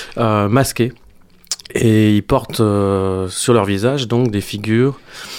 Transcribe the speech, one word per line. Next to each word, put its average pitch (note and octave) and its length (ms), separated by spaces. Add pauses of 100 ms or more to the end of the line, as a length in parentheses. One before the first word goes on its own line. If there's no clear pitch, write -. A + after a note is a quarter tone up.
(180)
euh, G#2+ 300
masqués. B2 440 (840)
Et A2 400
ils G#2 80
portent, - 380
euh, G2 680
sur - 240
leur G#2+ 120
visage A2+ 420
donc A#2+ 240
des G2+ 100
figures A2 600 (380)